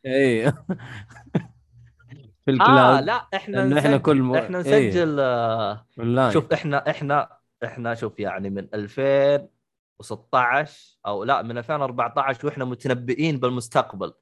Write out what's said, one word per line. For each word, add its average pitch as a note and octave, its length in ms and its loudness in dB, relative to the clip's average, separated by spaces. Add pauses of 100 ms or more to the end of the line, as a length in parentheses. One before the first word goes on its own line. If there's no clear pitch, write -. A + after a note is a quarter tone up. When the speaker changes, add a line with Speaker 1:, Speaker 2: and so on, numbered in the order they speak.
Speaker 1:
إيه. C3 440 2
<laughs> - 60 -2 (1900)
في C#3+ 60 2
Speaker 2:
آه، - 20 4
Speaker 1:
الكلاود. C#3 500 6
Speaker 2:
لا، A3 300 -4
إحنا G3 240 -8
Speaker 1:
لأنه C#3+ 220 2
إحنا C#3+ 100 2
Speaker 2:
نسجل، C#3 120 2
Speaker 1:
كل C#3+ 200 2
م-، B2+ 140 0
Speaker 2:
إحنا F3 220 -2
Speaker 1:
إيه. C#3 320 4
Speaker 2:
نسجل، D#3+ 300 0
آه، A2+ 680 -2 (140)
Speaker 1:
أونلاين. B2 320 2
Speaker 2:
شوف، E3 220 0
إحنا، D3 360 -2
إحنا، D3 480 -4 (260)
إحنا A#2 320 -6
شوف A2+ 240 -8
يعني G2 300 -6
من G2 240 -8
ألفين C#3 760 0 (520)
وستة A2 400 -6
عشر C3 680 -2
أو G2+ 180 -6
لا، A#2+ 180 0
من A#2 160 -8
ألفين A#2+ 180 -6
وأربعة B2 420 -4
عشر C3+ 300 -4
وإحنا C3+ 180 -6
متنبئين B2+ 720 -2
بالمستقبل. B2 840 -4